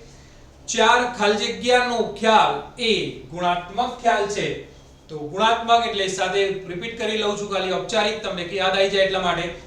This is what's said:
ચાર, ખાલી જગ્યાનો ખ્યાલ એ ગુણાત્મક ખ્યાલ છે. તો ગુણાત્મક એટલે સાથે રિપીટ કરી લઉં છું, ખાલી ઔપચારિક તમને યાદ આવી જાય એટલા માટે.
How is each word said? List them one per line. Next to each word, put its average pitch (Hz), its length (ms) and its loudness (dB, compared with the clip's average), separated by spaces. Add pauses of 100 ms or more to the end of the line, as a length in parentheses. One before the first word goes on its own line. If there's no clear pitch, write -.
(680)
ચાર, 240 500 4
ખાલી 208 300 2
જગ્યાનો 240 500 2
ખ્યાલ - 840 2
એ 190 280 0
ગુણાત્મક 175 920 -4
ખ્યાલ 226 260 2
છે. 151 400 -6 (400)
તો 151 120 -12
ગુણાત્મક 226 680 2
એટલે 196 200 -2
સાથે 196 400 0
રિપીટ 185 500 -8
કરી 214 200 -2
લઉં 208 220 -2
છું, 196 140 -6
ખાલી 185 200 -2
ઔપચારિક 208 500 -2
તમને 180 300 -6
યાદ 190 240 0
આવી 196 120 4
જાય 190 160 2
એટલા 190 160 0
માટે. 170 340 -2 (120)